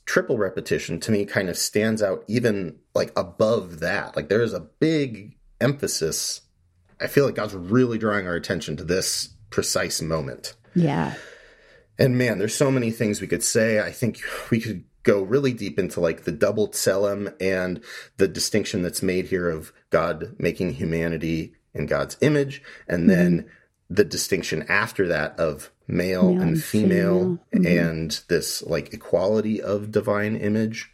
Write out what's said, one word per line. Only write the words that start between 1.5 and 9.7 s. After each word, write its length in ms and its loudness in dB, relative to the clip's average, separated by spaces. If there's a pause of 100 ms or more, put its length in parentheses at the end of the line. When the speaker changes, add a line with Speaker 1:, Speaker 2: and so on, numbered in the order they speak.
Speaker 1:
stands 460 0
out 240 -2
even, 520 -2 (140)
like, 240 -2
above 640 0
that. 380 -4
Like, 120 -4
there 140 4
is 100 -2
a 60 -6
big 800 -2 (240)
emphasis. 800 -2 (580)
I 80 -2
feel 180 -2
like 100 -4
God's 200 -6
really 420 0
drawing 300 -2
our 80 -4
attention 420 -6
to 60 -10
this 460 -2 (200)
precise 520 -2